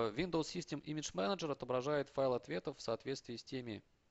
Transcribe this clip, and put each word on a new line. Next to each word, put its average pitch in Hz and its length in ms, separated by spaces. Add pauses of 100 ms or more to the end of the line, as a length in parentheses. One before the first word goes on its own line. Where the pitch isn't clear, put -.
(160)
Windows 165 280
System - 400
Image 151 280
Manager 180 380
отображает 135 580
файл 135 240
ответов 147 460
в - 20
соответствии 127 560
с - 80
теми 120 380 (280)